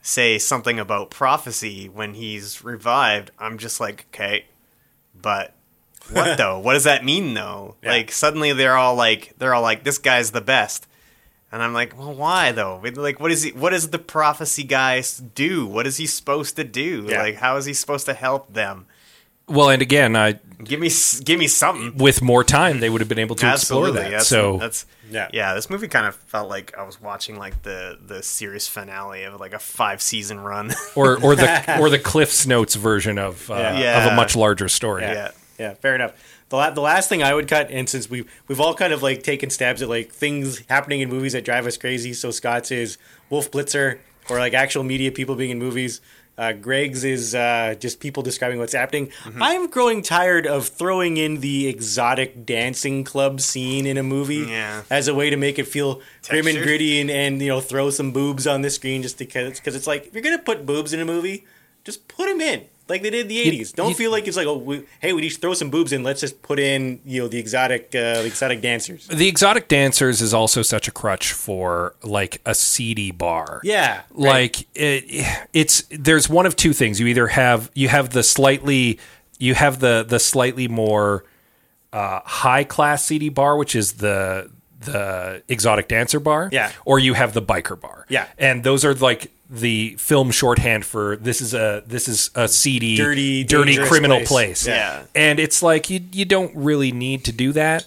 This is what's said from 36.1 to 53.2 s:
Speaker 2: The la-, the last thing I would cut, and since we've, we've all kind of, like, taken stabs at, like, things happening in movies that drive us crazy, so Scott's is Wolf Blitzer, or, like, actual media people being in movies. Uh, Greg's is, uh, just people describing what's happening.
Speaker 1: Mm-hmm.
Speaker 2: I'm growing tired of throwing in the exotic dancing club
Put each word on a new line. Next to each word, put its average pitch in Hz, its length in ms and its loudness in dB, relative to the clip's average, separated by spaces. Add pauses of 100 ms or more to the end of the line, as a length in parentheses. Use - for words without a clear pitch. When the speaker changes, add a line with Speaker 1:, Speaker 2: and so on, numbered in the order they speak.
Speaker 2:
The 131 60 -4
la-, 147 140 4
the 143 120 -4
last 175 280 2
thing 180 140 0
I 139 100 4
would 147 160 0
cut, 151 220 2
and 127 180 -4
since 113 200 -6
we've, 123 220 -10 (160)
we've 139 140 -2
all 165 140 2
kind 175 180 0
of, 135 100 -4
like, 135 200 0
taken 139 260 -4
stabs 123 320 -2
at, 123 80 -6
like, 117 240 -4
things 139 560 -4
happening 139 320 0
in 131 80 -4
movies 131 240 -4
that 123 100 -4
drive 120 240 -2
us 120 80 -4
crazy, 123 380 -6
so 120 180 -8
Scott's 120 400 -4
is 117 260 -6 (320)
Wolf 147 220 -4
Blitzer, 139 460 -2 (320)
or, 123 100 -2
like, 123 140 0
actual 135 300 2
media 131 280 -2
people 131 240 -6
being 127 140 -4
in 120 100 -6
movies. 123 400 -6 (380)
Uh, 113 160 -4
Greg's 131 500 -4
is, 123 320 -2
uh, 117 440 0
just 120 200 -8
people 139 240 -8
describing 127 340 -4
what's 117 160 -6
happening. 135 340 -2 (180)
Speaker 1:
Mm-hmm. 117 180 -6
Speaker 2:
I'm 349 260 0
growing 233 320 0
tired 175 460 2
of 139 220 -2
throwing 175 480 -2
in 156 240 -2
the 139 260 -2
exotic 120 800 -2
dancing 127 560 -2
club 135 380 -2